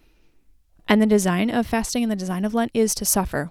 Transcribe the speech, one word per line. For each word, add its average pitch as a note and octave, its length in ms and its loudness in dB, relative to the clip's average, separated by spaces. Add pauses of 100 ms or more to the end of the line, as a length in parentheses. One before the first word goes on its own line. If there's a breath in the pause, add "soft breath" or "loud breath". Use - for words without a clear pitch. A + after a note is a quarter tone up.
(880)
And G#3+ 140 6
the A3 60 4
design G3 420 2
of A#3 180 -2
fasting A#3 360 -2
and A3 100 -2
the G#3 40 -2
design F#3 280 -4
of G#3+ 80 -2
Lent A#3 220 -2
is A3 220 2
to G3+ 100 -6
suffer. F3 440 -2